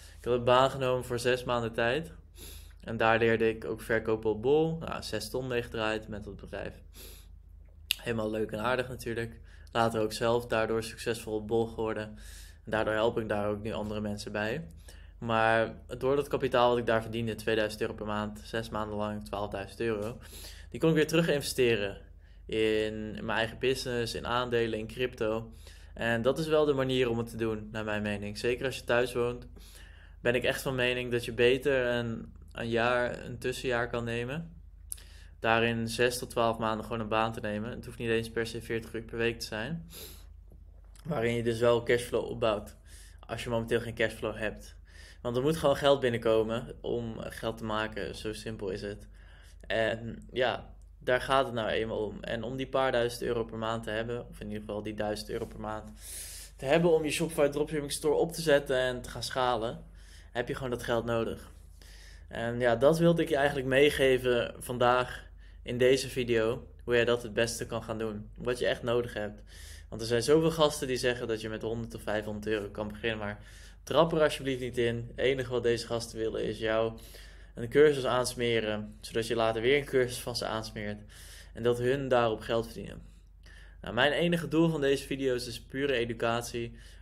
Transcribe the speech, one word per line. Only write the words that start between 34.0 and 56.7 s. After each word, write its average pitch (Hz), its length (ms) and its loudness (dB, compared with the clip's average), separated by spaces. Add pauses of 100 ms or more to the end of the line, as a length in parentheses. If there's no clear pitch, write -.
nemen. 123 480 -6 (880)
Daarin 113 480 2
zes 123 300 2
tot 127 120 -8
twaalf 117 280 2
maanden 110 260 -2
gewoon 117 160 -6
een 110 80 -4
baan 110 240 2
te 117 80 -10
nemen. 107 300 -4
Het 123 140 -10
hoeft 123 140 -14
niet 117 120 -2
eens 113 200 0
per 113 160 -2
se 117 160 -8
veertig 113 320 -6
uur 113 80 -6
per 117 160 -10
week 117 220 0
te - 60 -8
zijn. 143 420 -6 (1160)
Waarin 117 300 0
je 120 80 0
dus 113 160 0
wel 120 240 6
cashflow 120 420 0
opbouwt. 113 520 -2 (500)
Als 117 180 -6
je 127 60 -6
momenteel 117 300 0
geen 113 140 -8
cashflow 110 420 -2
hebt. 107 400 -8 (460)
Want 120 140 -2
er 127 60 2
moet 156 140 2
gewoon 143 200 4
geld 139 240 6
binnenkomen 113 800 2
om 117 380 -4
geld - 380 -6
te 113 80 -10
maken. 107 500 -2
Zo - 180 -6
simpel 107 360 -8
is 101 140 -4
het. 104 260 -8 (520)
En 113 720 -2
ja, 120 420 -2 (240)
daar 127 220 2
gaat 135 240 2
het 117 100 -6
nou 110 140 -2
eenmaal 107 380 -2
om. 101 160 -8
En 117 200 -4
om 123 140 -6
die 131 100 -4
paar 131 260 0
duizend 120 300 0
euro 117 220 0
per 113 140 -10
maand 113 240 -2
te 113 80 -6
hebben, 117 380 -4
of - 120 -14
in 107 60 -10
ieder 107 140 -6
geval 104 220 -6
die 107 120 -6
duizend 104 360 -4
euro 113 160 -4
per 110 140 -12
maand 107 320 -8 (640)
te - 80 -10
hebben 170 260 6